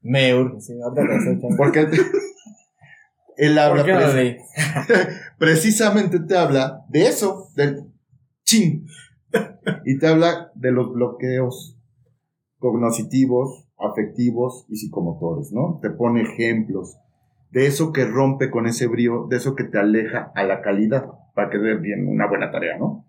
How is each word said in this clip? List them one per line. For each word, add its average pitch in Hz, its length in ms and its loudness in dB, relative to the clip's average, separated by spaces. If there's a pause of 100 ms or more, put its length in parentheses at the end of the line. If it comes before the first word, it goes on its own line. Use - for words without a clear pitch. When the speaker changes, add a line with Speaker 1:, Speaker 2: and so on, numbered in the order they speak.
Speaker 1:
Me 127 360 2
urge, 127 220 0
sí, 117 200 -16
ahorita 123 280 -2
que - 80 0
estoy - 200 0
echando. - 200 -2
Speaker 2:
Porque 143 240 4
él 151 100 2
te, 160 60 0 (1400)
él 151 200 4
habla 147 240 4
Speaker 1:
¿Por 147 40 2
qué 185 120 2
no - 20 4
Speaker 2:
preci-, 143 140 4
Speaker 1:
leí? 123 220 0 (880)
Speaker 2:
<laughs> - 120 -20
precisamente 190 840 2
te 185 160 0
habla 135 540 0
de 165 160 4
eso, - 500 -2
del 143 340 -2 (540)
chin. 175 420 2 (1000)
Y 135 140 0
te 156 80 2
habla 165 480 2
de 127 180 -2
los 123 200 0
bloqueos 127 840 -4 (800)
cognitivos, 123 1080 0 (120)
afectivos 117 920 -4
y 107 80 -10
psicomotores, 82 760 -6
¿no? 156 300 -2
Te 104 80 -4
pone 117 320 0
ejemplos 110 720 -4 (540)
de 127 160 2
eso 156 260 0
que 135 120 2
rompe 135 460 0
con 117 160 -2
ese 117 200 -2
brío, 117 420 0
de 127 80 -2
eso 135 180 -2
que 120 100 -4
te - 140 -4
aleja 110 560 0
a 101 100 0
la 95 180 -2
calidad, 107 440 0 (280)
para 101 160 -2
que 104 80 -4
des 107 220 0
bien 98 280 -4
una 101 200 0
buena 98 220 -2
tarea, 85 280 -4
¿no? - 300 -6